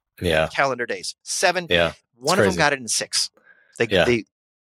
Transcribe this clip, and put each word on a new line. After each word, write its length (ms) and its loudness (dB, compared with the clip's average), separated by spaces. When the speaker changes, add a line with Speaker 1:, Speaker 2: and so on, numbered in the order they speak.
Speaker 1:
Yeah. 320 0
Speaker 2:
Calendar 360 -2
days. 360 -8
Seven. 460 -2
Speaker 1:
Yeah. 200 4
It's 100 -12
Speaker 2:
One 220 0
of 60 4
them 80 4
Speaker 1:
crazy. 60 -4
Speaker 2:
got 140 2
it 60 -2
in 100 -12
six. 400 -4
They, 120 0
Speaker 1:
Yeah. 160 4
Speaker 2:
they, 180 0